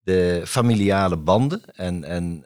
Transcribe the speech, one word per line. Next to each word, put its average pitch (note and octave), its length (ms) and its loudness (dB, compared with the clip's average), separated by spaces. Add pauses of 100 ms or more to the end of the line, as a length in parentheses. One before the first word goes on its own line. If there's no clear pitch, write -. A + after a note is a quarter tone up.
de F2+ 460 0
familiale G2 720 2
banden A2+ 460 0 (120)
en, F2 300 -8
en, E2+ 420 -6